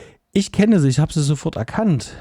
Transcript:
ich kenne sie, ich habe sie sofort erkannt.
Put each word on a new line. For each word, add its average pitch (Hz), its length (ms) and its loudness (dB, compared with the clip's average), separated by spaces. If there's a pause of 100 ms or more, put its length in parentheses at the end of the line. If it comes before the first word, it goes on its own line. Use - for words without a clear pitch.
(320)
ich 202 200 0
kenne 208 260 4
sie, 143 100 4
ich 135 120 0
habe 160 120 0
sie 156 100 -2
sofort 147 340 -2
erkannt. - 640 -2